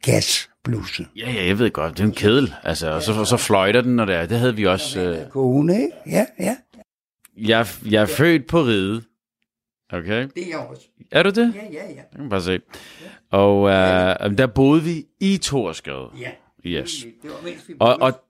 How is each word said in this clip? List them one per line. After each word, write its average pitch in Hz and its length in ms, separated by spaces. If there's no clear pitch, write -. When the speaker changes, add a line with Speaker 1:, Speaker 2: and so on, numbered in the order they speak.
Speaker 1:
gasblusset. - 1040
Speaker 2:
Ja, 113 160
ja, 98 140
jeg 98 120
ved 113 120
godt. 78 280
Det 95 60
er - 40
en 101 60
kedel. 107 380
Altså, 80 280
og 80 120
så, 107 100
og 107 140
så 123 100
fløjter 104 440
den, 123 160
når 117 80
det 95 100
er. 85 120
Det 113 120
havde 120 180
vi 104 100
også, 92 340
Speaker 1:
Og 90 160
Speaker 2:
øh, 78 140
Speaker 1:
kone, 135 520
ikke? 403 100
Ja, 175 200
ja. 202 160
Speaker 2:
Jeg, 110 300
jeg 107 120
er 104 40
født 151 400
på 165 160
Ride. 110 400
Okay? 104 420
Speaker 1:
Det 175 100
er 185 40
jeg 160 100
også. 67 240
Speaker 2:
Er 160 100
du 196 80
det? 233 240
Speaker 1:
Ja, 208 180
ja, 147 180
ja. 143 60
Speaker 2:
Jeg - 80
kan 143 120
bare 98 140
se. 87 80
Speaker 1:
Ja. 98 80
Speaker 2:
Og, 101 300
øh, 98 60
Speaker 1:
Ja, 92 340
ja. 98 200
Speaker 2:
der 113 180
boede 135 360
vi 160 240
i 196 160
Torsgade. 80 760
Speaker 1:
Ja. 120 100
Speaker 2:
Yes. 80 240
Speaker 1:
Det 151 80
var, - 140
mens 175 240
vi 170 120
Speaker 2:
Og, 127 200
Speaker 1:
boede. 131 140
Speaker 2:
og - 160